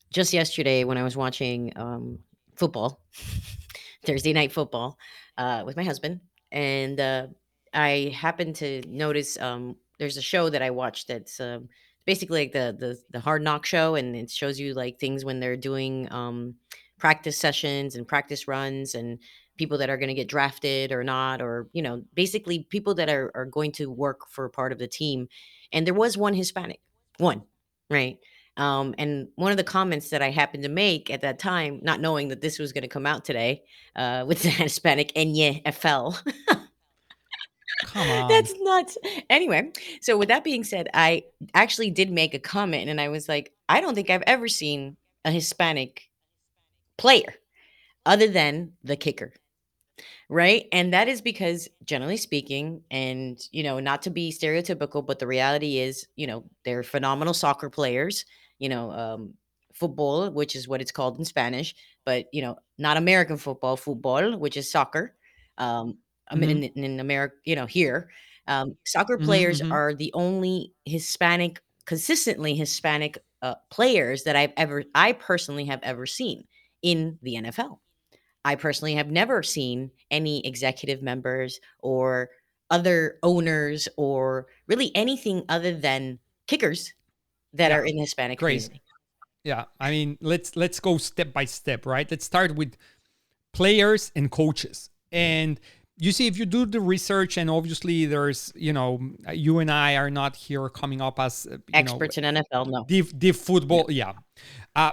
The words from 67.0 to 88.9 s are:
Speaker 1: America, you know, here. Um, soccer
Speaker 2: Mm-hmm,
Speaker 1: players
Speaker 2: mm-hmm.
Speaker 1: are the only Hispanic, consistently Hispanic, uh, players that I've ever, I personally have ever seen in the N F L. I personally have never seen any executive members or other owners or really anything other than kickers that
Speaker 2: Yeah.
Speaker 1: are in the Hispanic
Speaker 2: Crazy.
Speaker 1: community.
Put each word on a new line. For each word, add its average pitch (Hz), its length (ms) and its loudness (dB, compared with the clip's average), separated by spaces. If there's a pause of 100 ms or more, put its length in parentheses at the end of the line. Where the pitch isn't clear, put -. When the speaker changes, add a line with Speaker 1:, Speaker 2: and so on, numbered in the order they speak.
Speaker 1:
America, 139 340 -2 (100)
you 160 120 0
know, 127 100 -4
here. 160 420 0 (380)
Um, 139 300 -2 (100)
soccer - 300 0
Speaker 2:
Mm-hmm, 156 100 -2
Speaker 1:
players 175 340 4
Speaker 2:
mm-hmm. 160 120 -2
Speaker 1:
are 147 220 0
the 151 200 -6
only 185 580 -2 (120)
Hispanic, 170 760 0 (260)
consistently 165 680 0
Hispanic, 151 640 -2 (240)
uh, 127 140 -4 (120)
players 160 540 2
that 147 140 2
I've 147 200 4
ever, 143 280 0 (100)
I 185 180 8
personally 175 520 -2
have 135 180 -4
ever 127 240 -6
seen - 380 -6 (380)
in 165 380 0
the 123 140 -8
N 113 120 -8
F 117 120 -8
L. 262 240 -6 (640)
I 143 100 4
personally 151 400 -2
have 147 160 0
never 202 320 4
seen 131 480 -4 (200)
any 151 360 -2
executive 131 560 -4
members 127 580 -4 (200)
or 127 500 0 (400)
other 175 520 2
owners 160 720 2
or 131 500 0 (200)
really 240 280 0
anything 220 540 0
other 170 260 0
than 131 460 -2 (260)
kickers 185 480 0 (600)
that 156 160 6
Speaker 2:
Yeah. 151 60 6
Speaker 1:
are 139 80 2
in 151 120 -2
the 151 60 -2
Hispanic 127 360 -4
Speaker 2:
Crazy. 135 300 0
Speaker 1:
community. - 160 -20 (600)